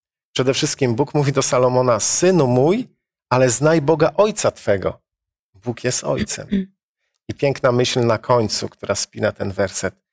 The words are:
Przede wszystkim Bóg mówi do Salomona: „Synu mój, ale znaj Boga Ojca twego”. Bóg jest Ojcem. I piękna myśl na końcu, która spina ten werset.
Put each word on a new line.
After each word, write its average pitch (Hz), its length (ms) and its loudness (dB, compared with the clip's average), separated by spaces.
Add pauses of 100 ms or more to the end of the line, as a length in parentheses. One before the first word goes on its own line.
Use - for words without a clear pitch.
(340)
Przede 131 200 0
wszystkim 127 400 -2
Bóg 139 200 -2
mówi 143 180 0
do 127 100 0
Salomona: 127 580 2
„Synu 175 460 2
mój, 147 420 2 (420)
ale 127 200 4
znaj 156 320 2
Boga 156 340 2
Ojca 202 340 2
twego”. 95 500 -4 (540)
Bóg 120 300 -8
jest 123 200 -4
Ojcem. 127 440 -6 (800)
I - 60 -8
piękna 135 380 0
myśl 123 340 2
na 110 120 2
końcu, 113 500 0
która - 260 -6
spina 107 380 -4
ten 101 200 -6
werset. 95 420 -4 (180)